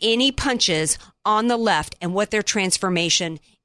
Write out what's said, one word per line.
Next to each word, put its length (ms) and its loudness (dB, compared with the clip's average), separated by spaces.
any 300 2
punches 680 0
on 220 2
the 100 2
left 440 0
and 120 -4
what 180 0
their 100 0
transformation 1000 0